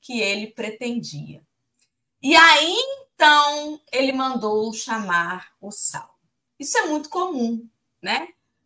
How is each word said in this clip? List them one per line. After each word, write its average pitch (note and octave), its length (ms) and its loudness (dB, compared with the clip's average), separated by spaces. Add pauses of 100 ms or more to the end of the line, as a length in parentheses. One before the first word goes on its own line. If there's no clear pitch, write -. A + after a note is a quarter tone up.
que A#3+ 200 -8
ele G3+ 260 -4
pretendia. G#3+ 920 -10 (800)
E C#4+ 140 2
aí, D#4+ 420 6 (360)
então, D4 680 4 (120)
ele C4+ 200 0
mandou A3+ 600 -2
chamar F#3 840 -4
o G3+ 120 -14
Saulo. - 380 -6 (500)
Isso C#4+ 180 -2
é G#4+ 80 2
muito D4+ 240 -4
comum, C4 580 -4 (340)
né? B3 260 -4 (380)